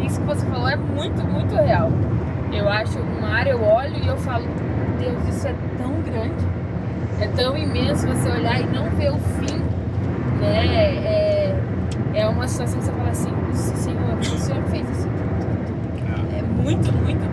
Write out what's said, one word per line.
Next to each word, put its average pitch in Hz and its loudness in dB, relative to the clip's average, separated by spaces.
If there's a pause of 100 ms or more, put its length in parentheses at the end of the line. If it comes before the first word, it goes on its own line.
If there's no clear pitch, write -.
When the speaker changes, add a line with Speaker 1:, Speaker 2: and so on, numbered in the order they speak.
Speaker 1:
isso - 0
que - 0
você 302 0
falou 262 0
é 285 2
muito, - -2
muito - 0
real. 277 4 (640)
Eu 202 2
acho 214 -2
um - -2
mar, 220 0
eu 247 2
olho 269 4
e 277 0
eu 262 2
falo, 233 -2 (540)
"Deus, 220 -2
isso - -2
é 247 -2 (220)
tão 254 -4 (100)
grande, - -2 (760)
é 214 0
tão 254 0
imenso - 0
você - 0
olhar 160 2
e 170 0
não - 0
ver 190 2
o - 0
fim", - -2 (840)
né? 640 2
É, 605 2 (540)
é 214 2
uma 226 0
situação - 0
que - -2
você - 0
fala - 0
assim, - 0 (200)
"Senhor, - 0
o - 0
Senhor - 0
fez 90 -2
isso - -2
tudo." - -2
Speaker 2:
É. - -2
Speaker 1:
É - -2
muito, - 2
muito, - 2